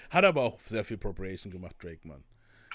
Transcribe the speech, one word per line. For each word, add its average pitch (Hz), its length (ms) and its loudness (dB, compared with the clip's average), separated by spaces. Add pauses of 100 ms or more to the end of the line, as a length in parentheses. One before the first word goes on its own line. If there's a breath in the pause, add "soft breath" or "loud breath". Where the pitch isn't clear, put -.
(100)
Hat 185 140 6
aber 147 180 6
auch 117 180 0
sehr 110 240 -2
viel 110 120 -6
Appropriation 95 560 -8
gemacht, 90 300 -12
Drake, 82 240 -12
Mann. 71 180 -16 (500 soft breath)